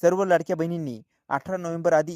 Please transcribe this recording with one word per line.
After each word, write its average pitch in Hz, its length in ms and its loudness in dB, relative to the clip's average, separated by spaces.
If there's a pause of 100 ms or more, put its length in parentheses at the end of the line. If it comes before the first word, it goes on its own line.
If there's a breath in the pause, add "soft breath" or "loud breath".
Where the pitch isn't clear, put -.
सर्व 185 220 4
लाडक्या 175 320 0
बहिणींनी 160 460 -6 (260)
अठरा 139 280 -4
नोव्हेंबर 170 360 -2
आधी 156 240 2